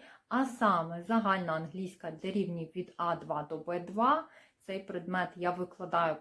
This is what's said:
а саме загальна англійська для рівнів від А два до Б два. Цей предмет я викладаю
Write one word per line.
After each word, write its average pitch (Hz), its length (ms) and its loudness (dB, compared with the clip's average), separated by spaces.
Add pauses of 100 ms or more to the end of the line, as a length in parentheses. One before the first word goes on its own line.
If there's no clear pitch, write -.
(300)
а 254 160 4
саме 175 580 2
загальна 190 500 2
англійська 165 580 -6
для 170 200 -6
рівнів 170 440 -2
від 180 220 -6
А 170 180 2
два 151 340 -4
до 160 80 -4
Б 175 220 -4
два. 233 480 2 (380)
Цей 190 140 -6
предмет 180 560 -2
я 175 160 0
викладаю 170 680 0